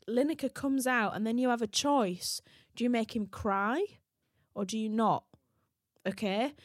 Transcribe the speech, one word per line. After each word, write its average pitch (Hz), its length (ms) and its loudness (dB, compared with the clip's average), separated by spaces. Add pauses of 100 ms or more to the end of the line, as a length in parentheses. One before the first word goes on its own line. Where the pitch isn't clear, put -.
Lineker 269 460 0
comes 269 320 -2
out, 240 300 2
and 214 100 -2
then 233 140 0
you 254 100 2
have 240 140 0
a 220 40 -2
choice. 226 720 0 (340)
Do - 80 -2
you 240 60 2
make 226 260 0
him 214 100 0
cry 202 580 0 (720)
or 208 100 -4
do 202 140 -4
you 220 120 -2
not? 214 340 2 (840)
Okay. 214 460 -2 (120)